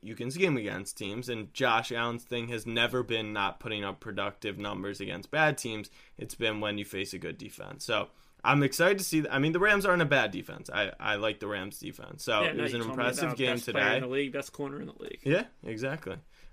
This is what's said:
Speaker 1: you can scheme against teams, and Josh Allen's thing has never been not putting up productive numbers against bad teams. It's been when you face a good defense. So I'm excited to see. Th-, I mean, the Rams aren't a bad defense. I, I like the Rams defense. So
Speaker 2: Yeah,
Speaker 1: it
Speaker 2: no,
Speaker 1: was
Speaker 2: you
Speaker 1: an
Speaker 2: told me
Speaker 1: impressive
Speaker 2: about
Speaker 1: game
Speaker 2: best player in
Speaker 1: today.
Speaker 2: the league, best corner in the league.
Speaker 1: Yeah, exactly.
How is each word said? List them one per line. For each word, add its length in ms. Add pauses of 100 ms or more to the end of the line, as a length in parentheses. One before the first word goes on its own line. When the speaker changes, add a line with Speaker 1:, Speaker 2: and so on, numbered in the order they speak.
Speaker 1:
you 120
can 160
scheme 280
against 400
teams, 320
and 240
Josh 360
Allen's 340
thing 240
has 180
never 360
been 300
not 280
putting 240
up 160
productive 580
numbers 420
against 300
bad 260
teams. 320 (300)
It's 160
been 260
when 160
you 80
face 300
a 40
good 200
defense. 480
So 220 (360)
I'm 180
excited 360
to 60
see. 180
Th-, 100
I 60
mean, 140
the 60
Rams 280
aren't 160
a 40
bad 240
defense. 420
I, 280
I 160
like 240
the 80
Rams 300
defense. 460
So 180
Speaker 2:
Yeah, 80
Speaker 1:
it 60
Speaker 2:
no, 80
Speaker 1:
was 80
Speaker 2:
you 80
Speaker 1:
an 40
Speaker 2:
told 140
me 40
Speaker 1:
impressive 220
Speaker 2:
about 140
Speaker 1:
game 160
Speaker 2:
best 160
player 160
in 80
Speaker 1:
today. 60
Speaker 2:
the 60
league, 260
best 200
corner 280
in 60
the 120
league. 260
Speaker 1:
Yeah, 200 (200)
exactly. 520 (360)